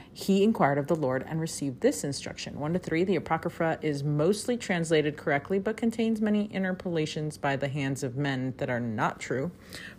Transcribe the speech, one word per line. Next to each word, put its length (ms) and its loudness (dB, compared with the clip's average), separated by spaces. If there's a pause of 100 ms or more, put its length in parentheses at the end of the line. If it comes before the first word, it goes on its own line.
(140)
he 300 4
inquired 340 4
of 100 -2
the 80 2
Lord 320 0
and 120 -4
received 420 -4
this 220 2
instruction. 560 -6
One 140 -2
to 60 2
three, 240 0
the 120 2
Apocrypha 680 0
is 220 -2
mostly 540 2
translated 600 2
correctly, 420 0
but 180 -2
contains 440 2
many 240 2
interpolations 920 -2
by 180 0
the 140 0
hands 340 -2
of 140 -4
men 400 0
that 120 -4
are 100 0
not 400 -2
true. 320 -2 (480)